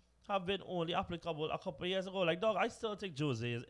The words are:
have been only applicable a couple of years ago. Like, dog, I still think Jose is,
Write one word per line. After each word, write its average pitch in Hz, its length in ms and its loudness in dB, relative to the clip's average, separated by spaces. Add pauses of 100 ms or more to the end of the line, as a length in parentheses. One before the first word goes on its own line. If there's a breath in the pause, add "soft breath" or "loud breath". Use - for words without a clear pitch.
(280 soft breath)
have 196 180 2
been 190 200 0
only 170 280 0
applicable 170 560 -2
a 151 80 0
couple 180 260 -6
of 180 60 0
years 190 160 0
ago. 190 140 -2
Like, 170 200 4
dog, 214 180 4
I 208 100 4
still 220 280 -4
think 175 220 -6
Jose 123 280 2
is, 120 240 -2